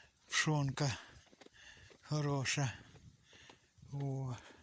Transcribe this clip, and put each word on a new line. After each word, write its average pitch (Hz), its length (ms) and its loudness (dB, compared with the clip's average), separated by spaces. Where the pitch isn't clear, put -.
пшонка 139 720 2
хороша. 143 720 2
О. 135 420 -2